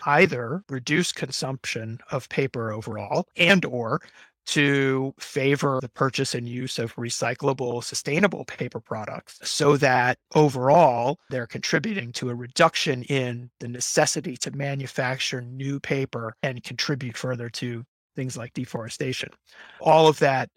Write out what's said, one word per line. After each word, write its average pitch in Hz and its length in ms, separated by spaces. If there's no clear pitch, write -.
either 147 640
reduce 147 420
consumption 127 840
of 135 200
paper 120 420
overall 110 540
and 175 300
or 123 340
to 135 720
favor 139 640
the 123 80
purchase 135 440
and 120 140
use 123 300
of 117 160
recyclable, 123 920
sustainable 165 640
paper - 340
products - 640
so 147 340
that 127 400
overall 135 840
they're 127 180
contributing 147 640
to 127 180
a 120 40
reduction 127 680
in 123 480
the 123 80
necessity 127 720
to - 140
manufacture 135 880
new 135 380
paper 123 520
and 127 200
contribute 127 520
further 120 360
to 120 340
things 131 220
like 117 160
deforestation. 123 720
All 160 280
of 151 120
that, 135 360